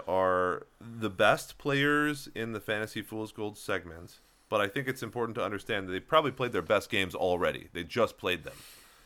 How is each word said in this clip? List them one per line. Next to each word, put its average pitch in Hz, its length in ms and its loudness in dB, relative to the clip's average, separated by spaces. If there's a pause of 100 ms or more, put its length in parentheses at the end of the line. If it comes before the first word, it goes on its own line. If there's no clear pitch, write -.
are 92 600 2 (140)
the 113 300 -6
best 104 480 4
players 147 760 2
in 113 180 -4
the 110 80 -4
Fantasy 110 420 -4
Fool's 110 300 -8
Gold 107 240 -6
segment. 87 640 -6 (320)
But 104 120 4
I 101 60 2
think 127 200 -4
it's - 140 -4
important 117 320 -4
to 110 100 0
understand 101 420 -4
that 90 60 -6
they 92 80 -2
probably 156 300 2
played 123 220 -4
their 92 100 2
best 98 260 2
games 95 260 0
already. 87 600 0
They 85 100 -6
just 107 320 0
played 90 280 -2
them. - 100 -12 (520)